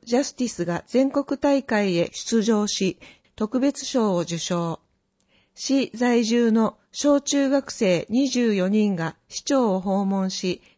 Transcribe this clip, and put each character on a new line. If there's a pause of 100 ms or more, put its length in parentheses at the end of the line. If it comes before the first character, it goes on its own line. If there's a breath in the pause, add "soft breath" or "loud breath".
ジ
ャ
ス
テ
ィ
ス
が
全
国
大
会
へ
出
場
し、 (360 soft breath)
特
別
賞
を
受
賞。 (760)
市
在
住
の (140)
小
中
学
生
二
十
四
人
が (140)
市
長
を
訪
問
し、 (160 soft breath)